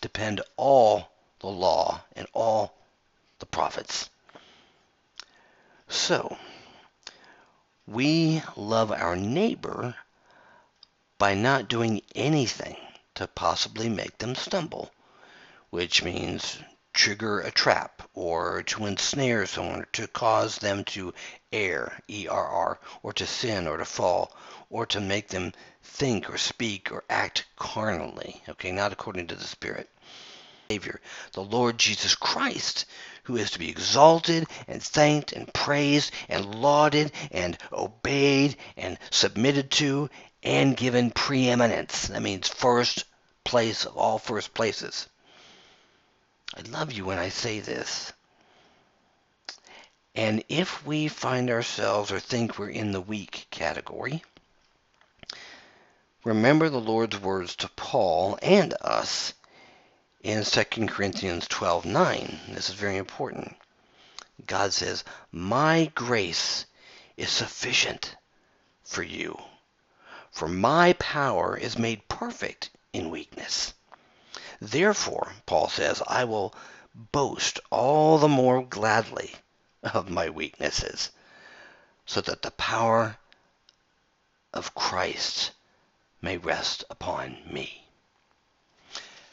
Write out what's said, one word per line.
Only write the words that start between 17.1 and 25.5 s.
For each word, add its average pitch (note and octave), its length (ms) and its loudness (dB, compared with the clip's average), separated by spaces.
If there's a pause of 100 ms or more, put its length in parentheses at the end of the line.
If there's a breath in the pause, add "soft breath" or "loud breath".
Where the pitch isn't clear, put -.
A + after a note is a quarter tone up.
a - 100 -6
trap, - 520 2 (100)
or F2+ 500 -2
to - 220 -4
ensnare A2 600 0
someone, F2+ 360 -6
or - 100 -10
to G#2+ 160 -6
cause A2 500 0
them G2+ 280 -2
to F#2 280 -8 (380 loud breath)
err, F2 580 -2
E G2+ 180 -8
R F2+ 200 -2
R, - 320 -2 (240 loud breath)
or G#2 80 -8
to F#2+ 160 -4
sin, G2+ 400 -4
or D#2 80 -2
to E2 100 -6
fall, F#2 480 0 (360 loud breath)
or A2 160 -4
to G#2 160 -2
make G2+ 260 -2
them F#2 240 -4 (320 loud breath)